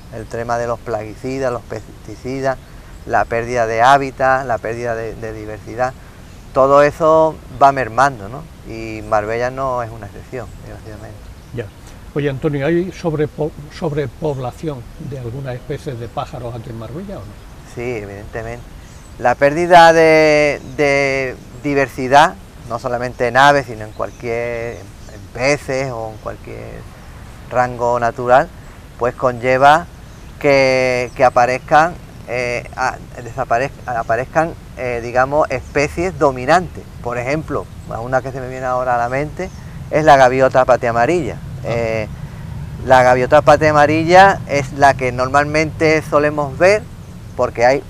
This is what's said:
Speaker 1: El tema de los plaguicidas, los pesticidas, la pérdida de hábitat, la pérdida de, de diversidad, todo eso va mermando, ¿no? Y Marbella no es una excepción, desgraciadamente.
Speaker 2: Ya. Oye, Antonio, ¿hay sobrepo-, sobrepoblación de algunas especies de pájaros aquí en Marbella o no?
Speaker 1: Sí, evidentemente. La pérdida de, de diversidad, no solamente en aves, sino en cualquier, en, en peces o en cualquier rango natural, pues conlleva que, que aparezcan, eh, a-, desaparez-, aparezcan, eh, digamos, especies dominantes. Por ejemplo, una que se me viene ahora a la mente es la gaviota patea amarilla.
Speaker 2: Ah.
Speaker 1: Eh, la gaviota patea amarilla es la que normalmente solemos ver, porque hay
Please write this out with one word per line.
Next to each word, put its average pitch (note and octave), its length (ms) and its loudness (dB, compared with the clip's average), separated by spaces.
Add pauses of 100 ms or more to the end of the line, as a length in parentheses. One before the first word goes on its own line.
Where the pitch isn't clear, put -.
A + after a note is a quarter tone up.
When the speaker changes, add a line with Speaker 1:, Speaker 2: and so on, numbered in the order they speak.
(140)
Speaker 1:
El A2+ 120 -12
tema A#2 320 -6
de A#2+ 100 -4
los A#2 100 -4
plaguicidas, A#2+ 760 -6
los A#2 100 -8
pesticidas, B2+ 960 -8 (500)
la A2+ 180 0
pérdida A#2 420 -2
de A2+ 160 0
hábitat, C3 640 4
la A#2 120 -2
pérdida A#2 360 -6
de, A2+ 220 -8
de A2+ 160 -10
diversidad, G#2+ 600 -6 (640)
todo C#3 280 6
eso D#3 540 2 (260)
va C#3 80 10
mermando, B2 580 0
¿no? C#3 140 -12 (260)
Y A2+ 340 -10
Marbella A2 500 -2
no B2+ 320 -4
es A2 60 -10
una A2 160 -14
excepción, G#2 420 -14 (160)
desgraciadamente. G#2+ 520 -16 (380)
Speaker 2:
Ya. A#2 120 -10 (460)
Oye, D3 160 -2
Antonio, C#3 380 -4
¿hay E3+ 240 0
sobrepo-, D#3 640 -4 (200)
sobrepoblación C#3+ 1080 -6 (160)
de C3+ 220 -12
algunas B2 340 -10
especies B2+ 460 -10
de A#2 80 -10
pájaros B2 440 -10
aquí A#2+ 180 -12
en A2+ 100 -12
Marbella E3 380 -12
o - 20 -14
no? G#2+ 120 -16 (400)
Speaker 1:
Sí, A#2+ 100 -10
evidentemente. A2+ 840 -10 (560)
La B2 160 2
pérdida E3 560 8
de, D#3 680 6 (160)
de C#3 600 0 (260)
diversidad, C#3 720 2 (340)
no A#2 120 -8
solamente A#2+ 480 -2
en A#2 80 0
aves, C#3+ 300 6
sino G#2+ 180 -10
en G#2+ 80 -14
cualquier, A#2 800 -6
en, F#2 80 -14 (340)
en G#2 60 -18 (120)
peces C3+ 600 -2
o A2+ 180 -8
en A2 60 -14
cualquier A2+ 640 -14 (680)
rango A#2+ 520 0
natural, B2 480 2 (500)
pues B2 160 -2
conlleva C3 720 4 (540)
que, C3 760 2
que C3 100 2
aparezcan, B2+ 720 2 (320)
eh, A#2+ 500 -6
a-, B2+ 200 -4 (260)
desaparez-, A#2+ 480 -2 (160)
aparezcan, B2+ 680 -2 (240)
eh, B2 240 -6
digamos, C3 480 0
especies D3 680 -4
dominantes. C#3+ 640 2 (200)
Por A#2+ 160 -6
ejemplo, C3 480 -4 (360)
una B2+ 200 -2
que C3 100 -10
se C3+ 80 -10
me B2+ 80 -10
viene C3 180 -8
ahora B2+ 280 -2
a A#2+ 40 0
la A#2+ 100 -2
mente D3+ 420 -6 (400)
es D#3 140 0
la D3 120 6
gaviota C3 480 4
patea A#2+ 260 2
amarilla. A#2+ 460 0
Speaker 2:
Ah. - 300 -12
Speaker 1:
Eh, A2+ 420 -4 (800)
la B2+ 160 8
gaviota B2+ 400 6
patea D3+ 280 6
amarilla D#3+ 680 6 (100)
es C3+ 240 -2
la C#3 220 6
que B2+ 180 -2
normalmente D3 880 2
solemos D3 540 0
ver, G3 260 4 (540)
porque A#2+ 300 2
hay C3+ 240 4